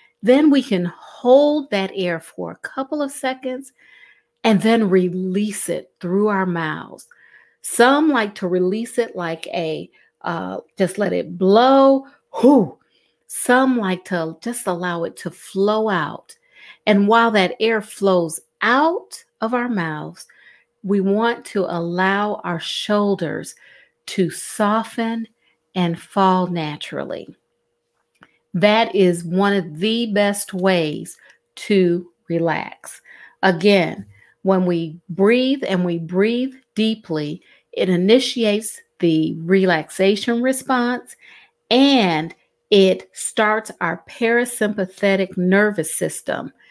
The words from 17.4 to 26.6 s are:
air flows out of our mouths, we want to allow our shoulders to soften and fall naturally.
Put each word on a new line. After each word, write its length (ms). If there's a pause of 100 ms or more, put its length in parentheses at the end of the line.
air 220
flows 580 (220)
out 640 (180)
of 120
our 160
mouths, 560 (580)
we 180
want 440
to 200
allow 720 (100)
our 140
shoulders 920 (540)
to 220
soften 1000 (480)
and 240
fall 480
naturally. 880 (1160)